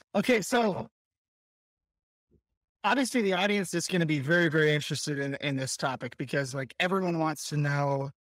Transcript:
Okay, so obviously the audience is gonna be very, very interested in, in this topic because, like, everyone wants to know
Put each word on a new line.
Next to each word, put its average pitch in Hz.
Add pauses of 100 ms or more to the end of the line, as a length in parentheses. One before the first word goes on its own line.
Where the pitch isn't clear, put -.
(160)
Okay, 220
so 226 (2000)
obviously 240
the 190
audience 202
is 170
gonna 170
be 151
very, 170
very 151
interested 147
in, 139
in 143
this 131
topic 131
because, 139
like, 135
everyone 180
wants 156
to 147
know 143 (180)